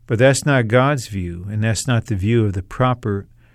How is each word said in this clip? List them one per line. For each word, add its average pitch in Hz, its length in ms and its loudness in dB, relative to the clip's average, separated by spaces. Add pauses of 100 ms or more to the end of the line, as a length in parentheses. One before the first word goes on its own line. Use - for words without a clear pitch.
but 107 120 -2
that's 131 280 4
not 131 220 2
God's 127 400 2
view, 90 420 -8
and 107 120 -4
that's 113 260 -2
not 117 180 0
the 110 80 -4
view 107 320 2
of 98 60 -2
the 95 100 -6
proper, 120 640 -4 (280)